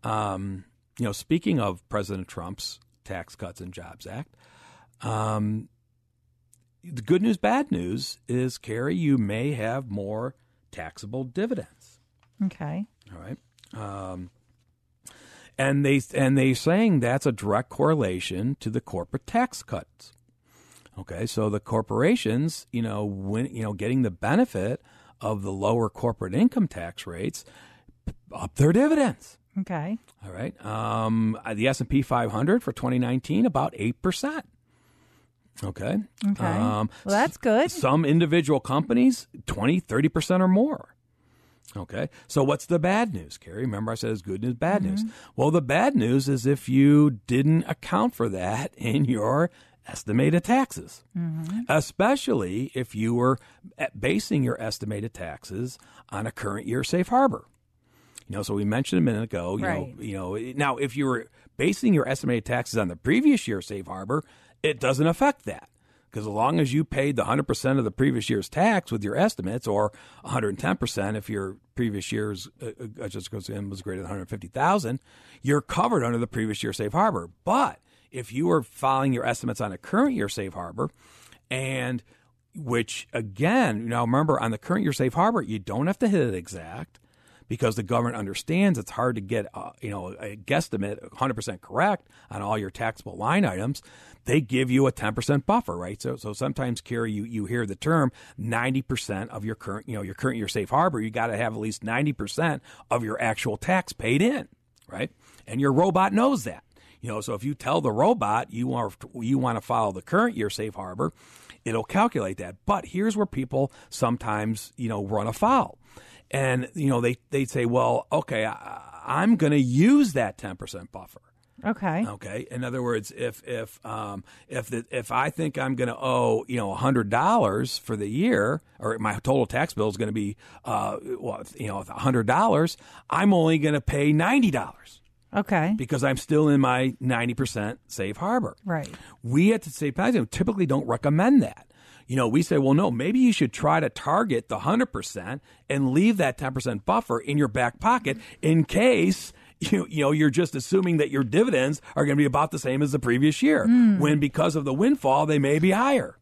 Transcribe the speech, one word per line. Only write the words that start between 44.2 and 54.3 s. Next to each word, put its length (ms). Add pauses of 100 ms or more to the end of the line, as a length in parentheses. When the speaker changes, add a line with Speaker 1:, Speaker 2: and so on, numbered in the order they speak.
Speaker 1:
good 200
news, 120
bad 300
news. 180
Speaker 2:
Mm-hmm. 100 (220)
Speaker 1:
Well, 160
the 120
bad 340
news 320
is 180
if 220
you 580
didn't 380
account 500
for 140
that 460
<laughs> 20
in 300
your 440 (360)
estimated 560
taxes, 600 (120)
Speaker 2:
Mm-hmm. 520
Speaker 1:
especially 1080
if 200
you 200
were, 240 (380)
eh, 120 (100)
basing 440